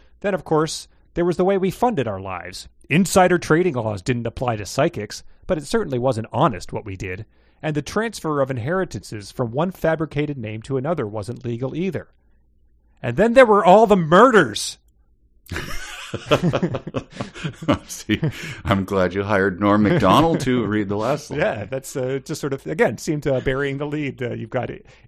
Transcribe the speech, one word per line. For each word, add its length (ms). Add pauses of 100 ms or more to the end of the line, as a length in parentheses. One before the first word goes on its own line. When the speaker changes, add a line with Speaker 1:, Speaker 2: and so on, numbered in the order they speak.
(220)
Speaker 1:
Then, 120
of 120
course, 420 (280)
there 100
was 100
the 100
way 120
we 140
funded 360
our 140
lives. 480 (200)
Insider 480
trading 360
laws 280
didn't 260
apply 300
to 80
psychics, 580 (240)
but 100
it 80
certainly 340
wasn't 320
honest 400
what 140
we 100
did. 300 (360)
And 140
the 60
transfer 600
of 80
inheritances 840
from 200
one 200
fabricated 680
name 260
to 140
another 280
wasn't 380
legal 320
either. 320 (960)
And 140
then 160
there 120
were 200
all 220
the 100
murders." 840
<laughs> 40 (1200)
Speaker 2:
<laughs> 1800
See, 320 (460)
I'm 200
glad 280
you 100
hired 360
Norm 240
Macdonald 580
to 240
read 240
the 80
last 320
line. 100
Speaker 1:
Yeah, 260
that's, 300
uh, 280
just 180
sort 120
of, 140
again, 300
seemed, 300
uh, 140
burying 360
the 100
lead. 340
Uh, 120
you've 160
got 200 (380)